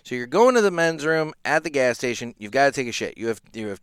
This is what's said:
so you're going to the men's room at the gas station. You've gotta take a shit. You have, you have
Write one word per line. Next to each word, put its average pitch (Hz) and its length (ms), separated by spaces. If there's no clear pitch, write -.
so - 120
you're 123 120
going 220 280
to 240 60
the 202 100
men's 165 340
room 160 300
at 160 200
the 170 60
gas 127 280
station. 120 400
You've 104 140
gotta 135 200
take 131 160
a 113 40
shit. - 240
You 110 120
have, 110 120
you 110 160
have 98 140